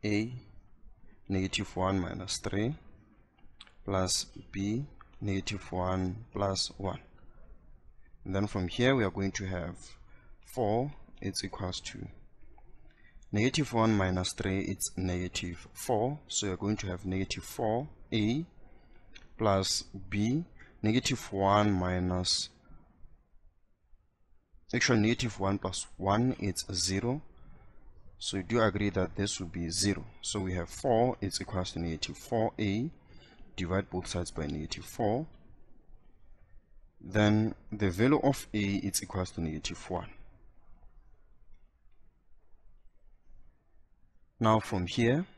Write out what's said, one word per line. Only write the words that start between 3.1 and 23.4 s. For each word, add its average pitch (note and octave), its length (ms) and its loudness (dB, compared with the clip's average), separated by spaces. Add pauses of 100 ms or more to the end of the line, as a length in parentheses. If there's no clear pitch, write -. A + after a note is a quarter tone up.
plus F#2 420 0 (260)
B, G#2+ 340 -2 (340)
negative G2 520 -4
one F#2 600 0
plus F#2+ 460 0
one. F#2+ 220 -4 (1200)
And F#2+ 100 -6
then G2 120 2
from F#2 220 0
here, B2 260 4
we B2 100 4
are F#2+ 60 2
going G2 220 -2
to G2 140 -4
have F2 300 -6 (680)
four, A#2+ 480 0 (280)
it's - 240 -4
equals F#2 360 -6
to - 260 -10 (1300)
negative B2+ 420 2
one A2+ 200 6
minus F#2 380 2
three, F#2+ 300 0
it's - 340 -4
negative F2+ 800 -4
four. B2+ 440 0 (100)
So - 180 -2
you're F#2 100 0
going G#2 220 0
to - 80 -6
have F#2 180 -6
negative F#2+ 400 -2
four A#2+ 440 -2 (240)
A A#2 340 2 (880)
plus G2 480 4 (240)
B, A#2 360 2 (380)
negative A#2 500 2
one G2+ 380 6
minus, F2+ 800 2 (2250)